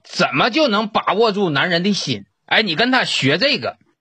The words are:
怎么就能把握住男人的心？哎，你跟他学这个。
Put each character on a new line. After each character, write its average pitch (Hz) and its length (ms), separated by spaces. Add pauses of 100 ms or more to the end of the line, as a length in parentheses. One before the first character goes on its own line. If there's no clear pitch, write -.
怎 - 300
么 190 160
就 294 180
能 214 200
把 - 260
握 220 180
住 190 160
男 147 220
人 170 120
的 208 100
心？ 117 320 (200)
哎， 202 180
你 180 120
跟 233 160
他 247 140
学 139 340
这 262 200
个。 107 180 (240)